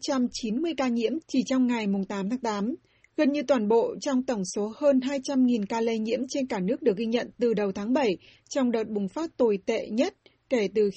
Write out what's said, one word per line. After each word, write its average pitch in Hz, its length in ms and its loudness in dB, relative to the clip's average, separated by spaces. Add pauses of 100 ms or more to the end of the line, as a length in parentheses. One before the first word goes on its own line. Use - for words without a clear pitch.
trăm 254 300 0
chín 233 300 -4
mươi 330 160 -2
ca 262 100 0
nhiễm 233 260 0 (140)
chỉ 262 180 0
trong 262 220 2
ngày 226 200 0
mùng 196 180 0
tám 196 240 -4
tháng 254 100 -4
tám. 220 360 -2 (420)
Gần 302 140 4
như 294 120 -2
toàn 247 240 0
bộ 226 340 2
trong 262 220 0
tổng 214 220 -2 (100)
số 214 200 -4
hơn 277 260 4
hai 277 220 -2
trăm 262 220 2
nghìn 233 200 2
ca 226 160 -2
lây 226 180 0
nhiễm 220 200 -2 (100)
trên 269 180 -2
cả 226 120 -2
nước 196 220 -2
được 208 160 4
ghi 233 80 -2
nhận 226 240 -2 (100)
từ 233 140 2
đầu 202 180 0
tháng 208 220 -4
bảy 240 240 2 (320)
trong 247 220 0
đợt 220 180 0
bùng 202 180 -2
phát 320 300 -6
tồi 214 280 4
tệ 226 220 -2
nhất 277 260 0 (360)
kể 214 260 2
từ 208 220 4